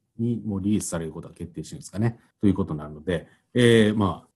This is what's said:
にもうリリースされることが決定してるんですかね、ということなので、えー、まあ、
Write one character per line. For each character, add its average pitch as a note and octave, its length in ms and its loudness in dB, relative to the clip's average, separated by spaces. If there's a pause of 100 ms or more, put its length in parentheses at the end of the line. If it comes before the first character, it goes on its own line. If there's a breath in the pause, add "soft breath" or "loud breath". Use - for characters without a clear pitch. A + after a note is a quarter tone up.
(180)
に A#2 260 -2
も G#2 120 -4
う F#2+ 40 -4
リ G2+ 120 0
リ G#2 60 4
ー - 40 -4
ス - 60 -8
さ F2 100 -4
れ E2 80 -6
る D#2 60 -10
こ E2 100 -12
と - 60 -14
が - 60 -20
決 E2 180 -12
定 D#2+ 120 -10
し - 60 -18
て - 40 -14
る - 40 -12
ん - 20 -16
で - 60 -18
す - 40 -20
か F#2 80 -10
ね、 A#2 220 -2 (220 soft breath)
と G#2+ 40 0
い G2 40 2
う F#2 40 2
こ F#2 120 -4
と D#2+ 80 -8
な D2+ 140 -10
の D2+ 140 -16
で、 F2 240 -4 (280 soft breath)
え A#2 380 6
ー、 - 40 -2
ま G2+ 280 0
あ、 - 120 -20